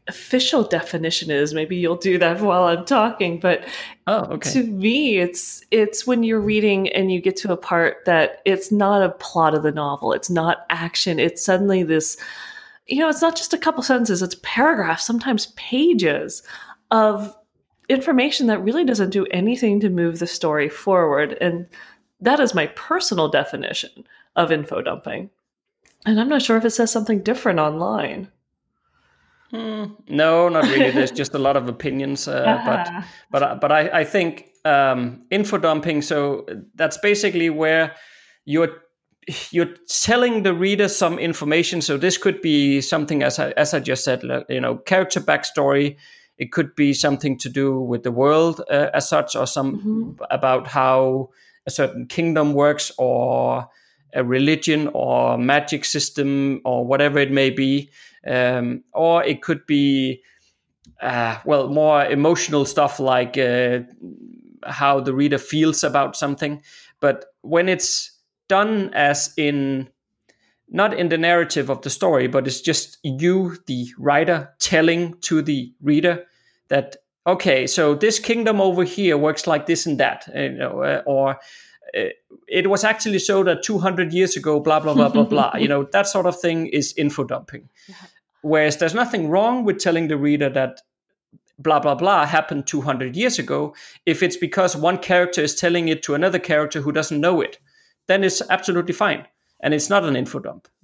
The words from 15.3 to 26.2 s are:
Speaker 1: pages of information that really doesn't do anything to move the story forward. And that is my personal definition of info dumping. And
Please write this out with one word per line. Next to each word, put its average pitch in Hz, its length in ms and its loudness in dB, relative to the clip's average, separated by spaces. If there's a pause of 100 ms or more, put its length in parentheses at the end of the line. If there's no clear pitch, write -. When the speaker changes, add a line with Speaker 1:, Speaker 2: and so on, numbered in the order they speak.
Speaker 1:
pages 202 840 0 (480)
of 214 440 2 (540)
information 262 580 2
that 214 160 2
really 262 220 0
doesn't 208 260 2
do 196 220 0
anything 208 480 0
to 202 100 2
move 170 280 0
the 170 80 -4
story 151 420 -2
forward. 151 760 0
And 175 240 -2 (540)
that 262 200 2
is 226 140 2
my 156 140 0
personal 202 600 -2
definition - 600 -4 (460)
of 170 140 2
info 151 300 -2
dumping. - 480 -8 (800)
And 214 140 4